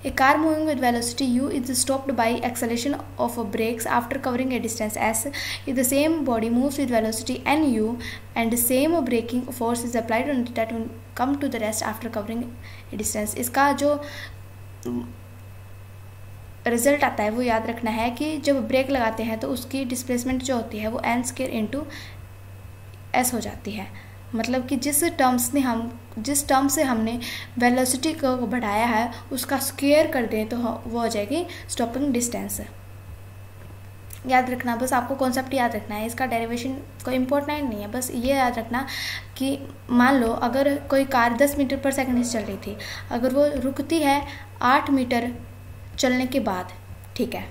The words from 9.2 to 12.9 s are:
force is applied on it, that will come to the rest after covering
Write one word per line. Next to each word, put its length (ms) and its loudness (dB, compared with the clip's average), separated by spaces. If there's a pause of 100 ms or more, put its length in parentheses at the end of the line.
force 300 0
is 120 0
applied 320 0
on 80 2
it, 140 -4
that 180 0
will 160 -4 (300)
come 240 2
to 100 0
the 140 -2
rest 240 -2
after 260 -6
covering 260 -4 (500)